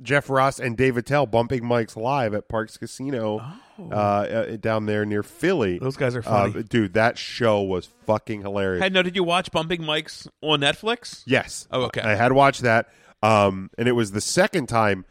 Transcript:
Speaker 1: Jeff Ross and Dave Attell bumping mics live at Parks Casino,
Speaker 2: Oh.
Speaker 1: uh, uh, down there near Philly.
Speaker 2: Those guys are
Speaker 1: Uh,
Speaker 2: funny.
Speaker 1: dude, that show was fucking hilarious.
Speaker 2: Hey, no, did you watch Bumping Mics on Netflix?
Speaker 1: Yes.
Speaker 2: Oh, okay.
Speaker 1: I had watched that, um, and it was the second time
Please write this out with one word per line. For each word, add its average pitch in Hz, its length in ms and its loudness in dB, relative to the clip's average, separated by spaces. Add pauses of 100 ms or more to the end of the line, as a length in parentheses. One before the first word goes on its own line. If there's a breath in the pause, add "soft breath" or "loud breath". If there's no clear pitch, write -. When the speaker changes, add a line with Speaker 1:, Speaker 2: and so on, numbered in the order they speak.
Speaker 1:
Jeff 135 280 0
Ross 135 300 2
and 120 180 -4
Dave 127 180 4
Attell 135 300 0
bumping 117 380 0
mics 120 340 -2
live 117 360 0
at 104 140 -6
Parks 110 300 -6
Casino, 113 640 -4 (360 loud breath)
Speaker 2:
Oh. 196 140 -16
Speaker 1:
uh, 98 40 -4
uh, 104 640 0
down 110 280 -2
there 107 200 0
near 104 180 -2
Philly. 117 540 0
Speaker 2:
Those 131 200 -6
guys 127 180 0
are 123 40 -4
Speaker 1:
Uh, 104 300 2
Speaker 2:
funny. 110 140 -6
Speaker 1:
dude, 104 300 0
that 110 240 2
show 107 440 0
was 95 280 -4 (160)
fucking 107 360 -2
hilarious. 98 420 -2
Speaker 2:
Hey, 190 60 2
no, 185 120 2
did 180 160 -2
you 185 60 0
watch 175 280 0
Bumping 165 300 -2
Mics 156 460 -6 (140)
on 147 200 2
Netflix? 214 640 -4
Speaker 1:
Yes. - 440 0
Speaker 2:
Oh, 127 140 -2
okay. 117 180 -6
Speaker 1:
I 107 140 2
had 120 160 4
watched 139 300 4
that, 117 260 2 (340 soft breath)
um, 101 560 4
and 117 120 0
it 123 40 2
was 113 180 0
the 104 100 -4
second 180 460 0
time 104 440 2